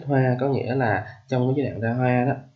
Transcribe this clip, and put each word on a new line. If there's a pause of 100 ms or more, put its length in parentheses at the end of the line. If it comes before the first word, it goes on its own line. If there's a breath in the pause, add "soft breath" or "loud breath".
hoa
có
nghĩa
là
trong
cái
giai
đoạn
ra
hoa
đó, (220)